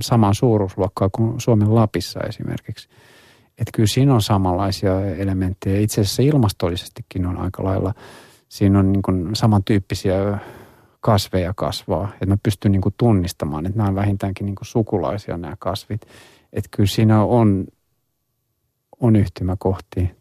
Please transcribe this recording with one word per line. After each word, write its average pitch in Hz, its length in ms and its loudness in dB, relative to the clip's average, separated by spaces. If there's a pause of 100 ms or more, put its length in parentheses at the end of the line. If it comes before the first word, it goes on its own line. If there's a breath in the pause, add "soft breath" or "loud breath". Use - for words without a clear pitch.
samaa 110 320 4
suuruusluokkaa 101 760 0
kuin 117 280 -2
Suomen 107 340 4
Lapissa 107 460 0
esimerkiksi. - 680 -10 (680 soft breath)
Et 117 140 -4
kyllä 113 140 2
siinä 131 280 4
on 110 80 4
samanlaisia 95 840 0
elementtejä. 95 720 -2
Itse 107 200 0
asiassa 101 220 0
ilmastollisestikin 101 1040 0
on 90 120 -4
aika 92 260 -6
lailla, 95 300 -2 (540 loud breath)
siinä 98 300 2
on 95 140 4
niin 98 100 0
kuin 92 340 -2
samantyyppisiä 101 1040 0 (600 loud breath)
kasveja 95 560 0
kasvaa, 90 560 -4
että - 140 -6
mä 98 160 2
pystyn 107 300 0
niin 95 100 0
kuin 98 160 -2
tunnistamaan, 87 680 0
että 98 120 -4
nämä 104 100 0
on 95 60 0
vähintäänkin 98 520 -4
niin 101 80 -6
kuin - 120 -14
sukulaisia 101 720 -4
nämä 85 220 -10
kasvit. 98 420 -6 (520 loud breath)
Et 104 180 -8
kyllä 104 160 0
siinä 110 360 4
on, 101 440 2 (1300)
on 113 160 4
yhtymäkohtia. 92 920 -2 (120)